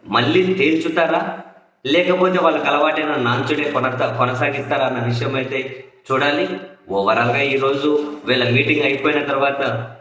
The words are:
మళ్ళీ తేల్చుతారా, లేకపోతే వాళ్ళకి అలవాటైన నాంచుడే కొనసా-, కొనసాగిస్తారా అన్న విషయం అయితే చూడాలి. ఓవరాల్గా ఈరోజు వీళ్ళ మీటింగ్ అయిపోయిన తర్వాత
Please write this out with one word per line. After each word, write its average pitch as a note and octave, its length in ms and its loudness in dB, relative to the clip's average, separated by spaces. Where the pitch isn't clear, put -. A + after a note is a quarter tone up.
మళ్ళీ E3 480 2
తేల్చుతారా, D#3+ 840 0
లేకపోతే F3+ 560 2
వాళ్ళకి D3+ 240 2
అలవాటైన D3+ 480 0
నాంచుడే C3+ 560 -2
కొనసా-, B2 460 -2
కొనసాగిస్తారా C3+ 720 0
అన్న B2 180 -2
విషయం C3 320 -2
అయితే C3 480 -6
చూడాలి. D3 360 2
ఓవరాల్గా A2+ 500 2
ఈరోజు C#3+ 840 0
వీళ్ళ B2 260 2
మీటింగ్ D3 320 2
అయిపోయిన C#3+ 420 0
తర్వాత C3+ 760 -2